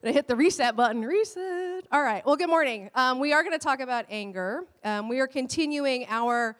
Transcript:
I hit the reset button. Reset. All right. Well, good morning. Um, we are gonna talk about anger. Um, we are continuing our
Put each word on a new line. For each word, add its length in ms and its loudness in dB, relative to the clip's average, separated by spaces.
I 80 -2
hit 160 2
the 80 2
reset 400 2
button. 260 2
Reset. 880 -4
All 100 4
right. 240 -2
Well, 120 4
good 120 -2
morning. 460 0
Um, 240 2
we 140 2
are 100 4
gonna 160 -2
talk 220 0
about 280 -4
anger. 540 -6
Um, 260 -4
we 100 -2
are 80 2
continuing 800 -2
our 520 0